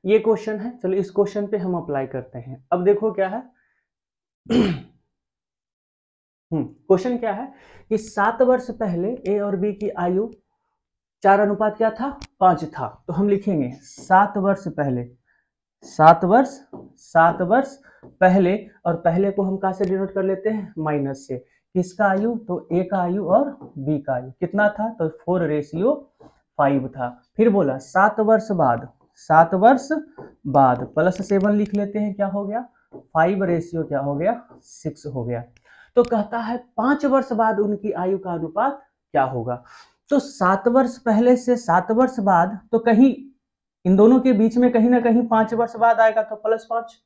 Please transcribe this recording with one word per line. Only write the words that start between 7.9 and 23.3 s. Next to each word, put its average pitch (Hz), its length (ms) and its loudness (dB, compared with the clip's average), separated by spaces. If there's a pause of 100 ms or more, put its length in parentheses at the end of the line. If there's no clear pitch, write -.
कि 220 60 -2
सात 214 460 -2
वर्ष 247 300 0
पहले 180 360 -4 (180)
ए 202 120 -2
और 202 160 -4
B 202 180 -4
की 202 160 -8 (100)
आयु 185 300 -2 (920)
चार 196 160 6
अनुपात 208 380 0
क्या 220 140 0
था, 240 180 -6 (300)
पाँच 180 300 4
था। 123 180 -10 (200)
तो 180 60 -8
हम 202 160 0
लिखेंगे 185 420 0 (120)
सात 202 540 0
वर्ष 196 320 -2
पहले, 135 340 -4 (840)
सात 165 400 6
वर्ष, 240 320 2 (400)
सात - 460 2
वर्ष - 320 0 (460)
पहले, 185 340 4 (300)
और 170 160 0
पहले 185 300 0
को 196 120 -4
हम 190 140 -4
कहाँ 190 160 -4
से 190 120 -2
denote 190 280 -4
कर 196 100 -2
लेते 190 260 -4
हैं, 214 300 -8
Minus 143 480 -4
से। 127 100 -8 (380)
किसका 185 320 -2
आयु, 208 300 0
तो - 360 -8
ए 180 100 0
का 180 180 -4
आयु 180 260 -4
और 277 300 0 (220)